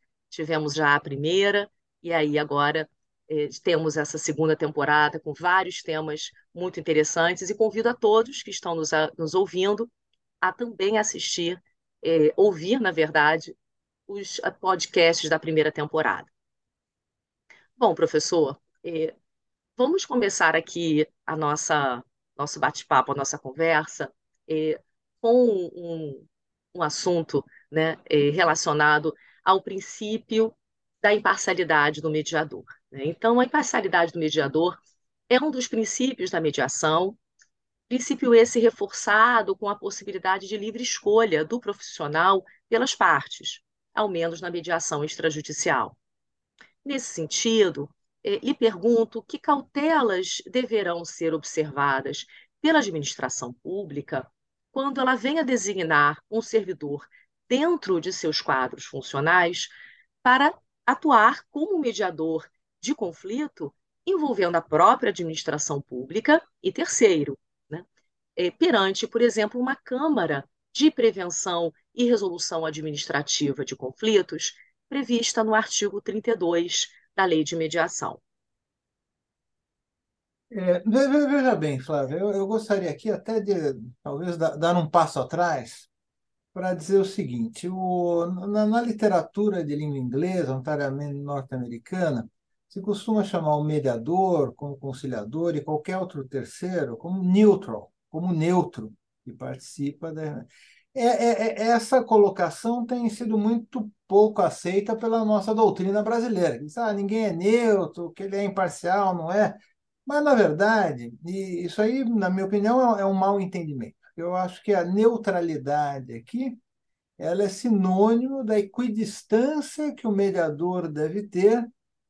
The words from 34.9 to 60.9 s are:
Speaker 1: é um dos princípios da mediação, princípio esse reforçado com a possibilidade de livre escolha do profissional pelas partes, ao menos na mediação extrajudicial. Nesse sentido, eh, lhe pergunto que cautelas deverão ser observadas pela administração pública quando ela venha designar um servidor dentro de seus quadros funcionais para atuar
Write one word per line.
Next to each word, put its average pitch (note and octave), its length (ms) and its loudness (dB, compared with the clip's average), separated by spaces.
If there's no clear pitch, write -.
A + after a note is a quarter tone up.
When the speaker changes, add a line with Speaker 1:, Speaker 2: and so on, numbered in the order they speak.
Speaker 1:
é B3 120 4
um D4+ 100 0
dos B3+ 180 -4
princípios A3+ 640 -4
da F#3 100 -2
mediação, D#3+ 760 0
princípio B3 480 2
esse A#3 240 6
reforçado G#3+ 960 2
com G#3 120 -8
a G3+ 80 -4
possibilidade F#3+ 720 -6
de G#3 100 -6
livre A3 260 -8
escolha G#3 600 2
do A#3 160 -4
profissional F#3 840 0
pelas A3+ 240 0
partes, - 680 0
ao G#3+ 120 0
menos E3+ 340 -4
na F3 100 -8
mediação E3 520 -4
extrajudicial. D3+ 960 -2
Nesse C4+ 320 -8
sentido, E3+ 760 0
eh, G3+ 200 -2
lhe C4+ 120 -2
pergunto A3+ 640 0
que - 160 -12
cautelas C#4 1120 0
deverão F#3+ 580 -2
ser E3 280 -4
observadas C#3+ 920 -2
pela D#4 200 4
administração C#3+ 720 -6
pública D3+ 760 -8
quando C4+ 280 -4
ela B3+ 160 4
venha C#4 300 -2
designar F3+ 760 2
um A3 120 -2
servidor F3 640 -4
dentro C4+ 540 0
de F#3 100 -6
seus D#3+ 300 -4
quadros C3 420 -2
funcionais E3+ 840 0
para C4+ 300 4
atuar B3+ 680 4